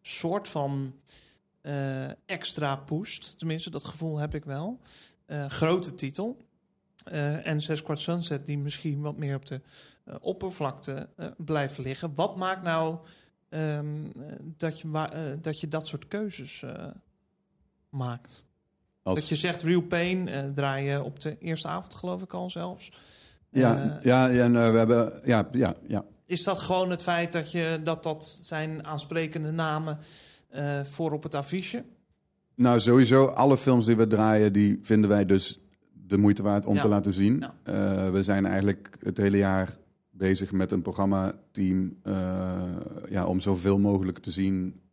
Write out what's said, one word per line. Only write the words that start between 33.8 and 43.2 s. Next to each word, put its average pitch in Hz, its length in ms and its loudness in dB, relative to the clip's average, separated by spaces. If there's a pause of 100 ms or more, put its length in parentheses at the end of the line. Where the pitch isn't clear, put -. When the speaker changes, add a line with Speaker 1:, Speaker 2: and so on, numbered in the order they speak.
Speaker 2:
die 117 100 6
we 113 100 6
draaien, 107 460 4
die 101 300 4
vinden 107 280 4
wij 101 160 6
dus 95 340 2 (460)
de 98 120 0
moeite 101 240 6
waard 101 240 2
om 101 80 2
Speaker 1:
Ja. 95 60 4
Speaker 2:
te 107 80 4
laten 101 240 2
zien. 101 280 2
Speaker 1:
Ja. - 220 -10
Speaker 2:
Eh, 98 480 0
we 95 120 2
zijn 98 240 2
eigenlijk 95 540 -2
het 95 160 -4
hele 101 200 4
jaar 95 400 2 (340)
bezig 95 420 0
met 92 200 0
een 92 100 0
programmateam, 95 1200 0
eh, 101 100 -4 (960)
ja, 92 180 0